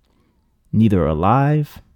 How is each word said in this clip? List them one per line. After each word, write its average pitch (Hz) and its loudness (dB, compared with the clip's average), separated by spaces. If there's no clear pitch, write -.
Neither 101 2
alive 135 -2